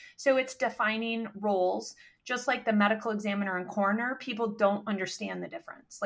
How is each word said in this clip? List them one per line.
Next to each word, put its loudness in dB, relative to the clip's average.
So 4
it's -2
defining 0
roles, 0
just -4
like 0
the 4
medical 4
examiner -2
and -6
coroner, 0
people -2
don't 2
understand -4
the -6
difference. -12